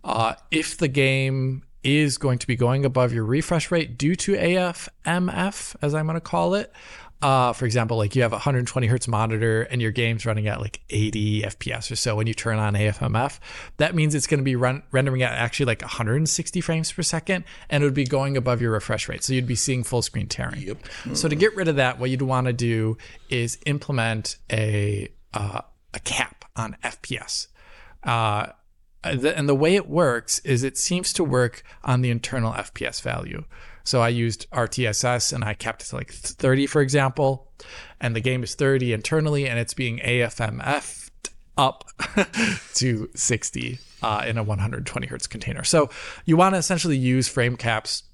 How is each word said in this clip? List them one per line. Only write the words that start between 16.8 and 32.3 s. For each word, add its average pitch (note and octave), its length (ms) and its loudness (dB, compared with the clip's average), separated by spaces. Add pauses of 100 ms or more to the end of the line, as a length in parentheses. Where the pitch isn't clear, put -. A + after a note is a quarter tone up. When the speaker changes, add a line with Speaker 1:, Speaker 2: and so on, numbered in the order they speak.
Speaker 1:
per F3 100 -6
second, F3 420 -2 (260)
and D3 120 4
it D3 40 6
would C3+ 80 2
be C#3 100 2
going C#3 320 0
above B2 240 2
your A#2 120 2
refresh G#2+ 360 -2
rate. - 160 -6
So C3 80 -2
you'd B2+ 140 2
be B2 100 0
seeing B2+ 280 0
full A#2 180 0
screen - 240 -4
tearing. - 340 -6
Speaker 2:
Yep. G#2+ 180 -8 (360)
Speaker 1:
So D#3+ 140 0
to D3 80 2
get G#3+ 200 4
rid F#3 120 0
of D3 80 2
that, B2+ 220 2
what B2+ 120 -2
you'd C3 120 0
wanna B2+ 300 2
do A2+ 460 0 (320)
is A#2+ 360 -2
implement A#2 680 -2 (140)
a, G#2 580 0 (240)
uh, G#2 300 -4 (320)
a - 60 -10
cap - 440 -4 (120)
on A2+ 260 -6
F - 200 -6
P A#2+ 160 -8
S. - 300 -8 (560)
Uh, A2+ 440 0 (540)
the, C3 340 0
and D3 120 0
the C#3+ 60 4
way D#3 220 4
it - 120 0
works C#3 520 2
is B2+ 220 0
it C3+ 140 -2
seems - 380 -2
to F3+ 100 2
work B2+ 380 2 (220)
on B2+ 180 2
the B2 80 2
internal A#2 440 -2